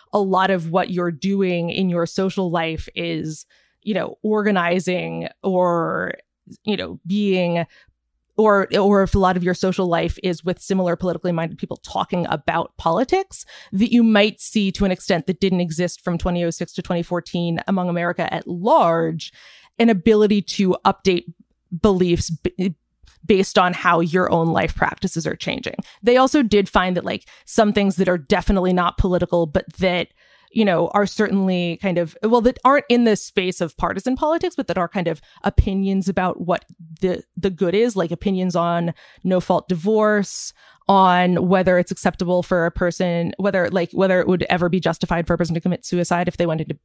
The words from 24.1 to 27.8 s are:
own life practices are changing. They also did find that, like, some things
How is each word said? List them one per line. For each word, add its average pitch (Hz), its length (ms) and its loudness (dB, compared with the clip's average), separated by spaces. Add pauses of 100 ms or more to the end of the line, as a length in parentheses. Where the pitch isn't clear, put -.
own 165 160 2
life 98 280 0
practices - 520 -4
are 175 80 -4
changing. - 400 -8 (260)
They 240 160 4
also 269 240 4
did 202 260 2
find 185 300 0
that, 196 80 -6
like, 196 220 -8 (180)
some 208 280 2
things 196 240 2